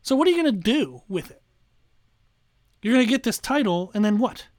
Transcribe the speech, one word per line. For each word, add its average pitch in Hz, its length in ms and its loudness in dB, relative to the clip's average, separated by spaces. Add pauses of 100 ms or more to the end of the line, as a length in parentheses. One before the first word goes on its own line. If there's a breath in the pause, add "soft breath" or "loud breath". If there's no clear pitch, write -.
So - 140 -2
what 311 140 4
are - 20 4
you 339 60 2
gonna 320 160 2
do 196 560 -2
with 190 240 -8
it? - 100 -20 (1400)
You're 220 120 2
gonna 254 100 6
get 247 200 0
this 226 140 -2
title, 190 560 -2
and 214 100 0
then 208 140 2
what? - 280 -4 (120)